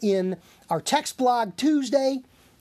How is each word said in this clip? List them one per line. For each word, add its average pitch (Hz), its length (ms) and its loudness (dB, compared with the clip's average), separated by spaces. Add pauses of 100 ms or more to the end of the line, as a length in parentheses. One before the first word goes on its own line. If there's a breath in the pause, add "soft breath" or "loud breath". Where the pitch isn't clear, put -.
in 190 380 0 (320 soft breath)
our 165 100 -2
text - 380 -2
blog 240 380 0
Tuesday. 269 640 0 (380 soft breath)